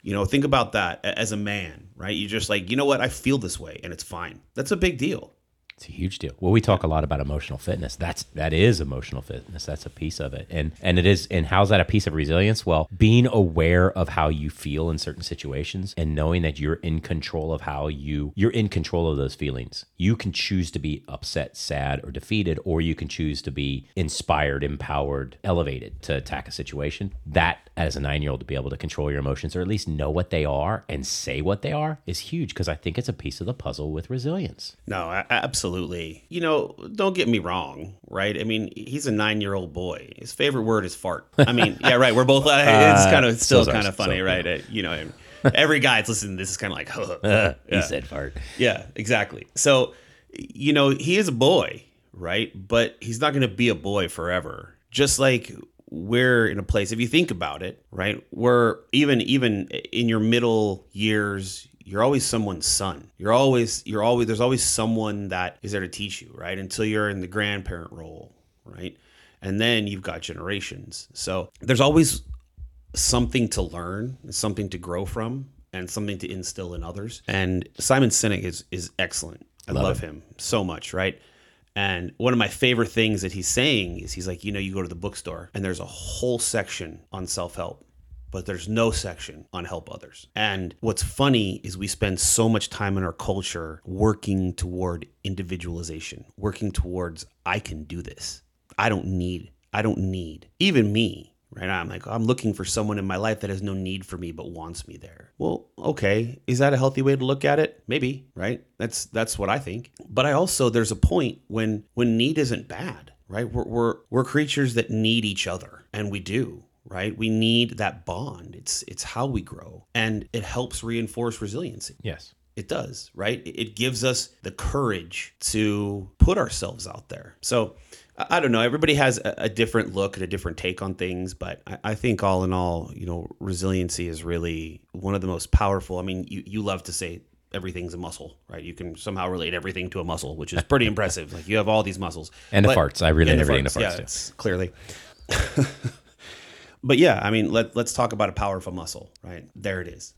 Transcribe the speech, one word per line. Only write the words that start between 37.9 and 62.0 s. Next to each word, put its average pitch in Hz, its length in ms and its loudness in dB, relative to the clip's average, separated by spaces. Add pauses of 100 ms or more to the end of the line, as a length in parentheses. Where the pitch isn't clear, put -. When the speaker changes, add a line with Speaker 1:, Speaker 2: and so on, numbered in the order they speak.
Speaker 1:
right? 98 300 -2
I 78 60 -4
mean, 110 300 -2
he's 131 300 -8
a 131 60 0
nine-year-old 104 600 0
boy. 80 440 -6
His - 140 -16
favorite 135 320 0
word 110 220 4
is 90 100 -8
fart. 87 320 -6 (100)
I 135 140 8
mean, 107 280 4
Speaker 2:
<laughs> - 20 -10
Speaker 1:
yeah, 123 140 6
right. 123 200 8
We're 127 80 8
both, 135 220 6
uh, 151 60 6 (140)
it's 107 400 10
Speaker 2:
Uh, 95 60 8
Speaker 1:
kind - 140 8
of, 117 160 2
still 120 240 8
Speaker 2:
so 69 60 0
Speaker 1:
kind 104 160 2
of 95 80 -2
Speaker 2:
sorry. 98 140 0
Speaker 1:
funny, 92 100 0
Speaker 2:
So, 92 60 -2
Speaker 1:
right? 92 200 2
Speaker 2:
yeah. 90 80 0
Speaker 1:
Uh, 78 40 -2 (120)
you 107 140 -2
know, 80 100 -2
and 78 200 -6 (400)
every 151 260 6
guy 127 180 4
that's 107 120 0
listening 104 280 -2
to 92 40 -4
this 95 100 -6
is 92 60 -8
kinda 98 160 -4
like, 73 160 -8
<laughs> - 0 -
"Huh." 90 320 -6
Speaker 2:
<laughs> 101 340 4 (140)
He - 60 0
Speaker 1:
Yeah. 95 60 4
Speaker 2:
said 71 260 -4
fart. 69 260 -8 (240)
Speaker 1:
Yeah, - 280 2 (100)
exactly. 107 600 -2
So, 131 380 4 (440)
you - 360 -2
know, 147 160 6
he 139 280 2
is 208 100 4
a 156 60 0
boy, 131 500 4 (300)
right? 92 360 -4 (180)
But 117 340 2
he's 113 180 -6
not 147 140 2
gonna 135 160 4
be 101 200 2
a 104 60 2
boy 95 320 0
forever. - 680 -6 (140)
Just 139 300 2
like 131 320 2 (380)
we're 117 580 4
in 98 120 -2
a 95 40 -4
place, 101 300 0
if 113 80 -4
you 123 60 0
think 165 240 4
about 80 300 -4
it, 92 300 -12
right? 95 400 -4
We're 120 460 4 (160)
even, 139 280 6
even 117 460 2 (240)
in 117 180 0
your 113 100 4
middle 110 720 2
years, 101 760 -2 (180)
you're 104 180 0